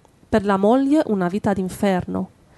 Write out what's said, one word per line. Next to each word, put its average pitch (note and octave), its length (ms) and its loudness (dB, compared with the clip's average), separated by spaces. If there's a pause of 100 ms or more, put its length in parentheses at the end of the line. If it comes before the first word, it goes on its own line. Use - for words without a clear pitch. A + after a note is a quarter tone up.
(280)
Per G#3 160 0
la G3+ 120 2
moglie C4+ 500 2
una F#3+ 200 0
vita G3+ 260 -2
d'inferno. F#3 760 -4 (280)